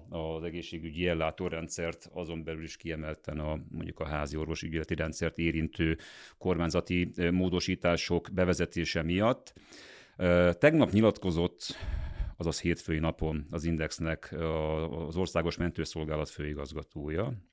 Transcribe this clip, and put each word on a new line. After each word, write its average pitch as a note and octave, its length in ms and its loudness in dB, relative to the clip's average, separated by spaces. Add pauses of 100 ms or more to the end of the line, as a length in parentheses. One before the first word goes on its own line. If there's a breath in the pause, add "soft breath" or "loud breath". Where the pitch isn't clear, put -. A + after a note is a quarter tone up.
az D#2+ 340 -6
egészségügyi E2+ 640 -4
ellátórendszert, E2 1040 -2
azon E2 320 -6
belül D#2+ 180 -8
is D#2+ 140 -12
kiemelten D#2 600 -8
a, D#2 200 -2 (100)
mondjuk D#2+ 300 -8
a D#2 80 -4
házi D2 300 -4
orvosi D#2 300 -4
ügyeleti D#2+ 280 -2
rendszert D#2+ 440 -2
érintő D#2+ 600 2 (400 loud breath)
kormányzati, F2 800 2
ö, F2 140 2
módosítások F2 1040 2
bevezetése F2 680 2
miatt. G2 500 2 (640 loud breath)
Ö, F2 420 6
tegnap D3 320 6
nyilatkozott, F#2+ 840 2 (600 loud breath)
azaz E2 240 -2
hétfői E2 380 0
napon D#2 520 0
az D#2+ 140 -4
Indexnek D#2+ 680 -2
a, D#2+ 720 -2
az D#2+ 100 -8
Országos E2+ 400 2
Mentőszolgálat D#2 720 -2
főigazgatója, D2+ 1040 -6 (200)